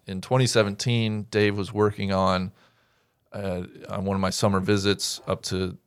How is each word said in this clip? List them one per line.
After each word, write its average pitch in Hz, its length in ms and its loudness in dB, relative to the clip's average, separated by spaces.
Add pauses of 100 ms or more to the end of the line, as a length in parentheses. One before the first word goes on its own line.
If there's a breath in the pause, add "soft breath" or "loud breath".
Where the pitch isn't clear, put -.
in 95 140 -6
twenty 127 280 0
seventeen, 107 840 0
Dave 104 260 2
was 95 140 -6
working 101 400 0
on, 92 400 2 (800)
uh, 95 320 -4 (260)
on 101 160 -6
one 98 100 0
of 95 60 0
my 92 80 2
summer 98 300 2
visits 98 680 0
up 92 160 -2
to 92 440 -4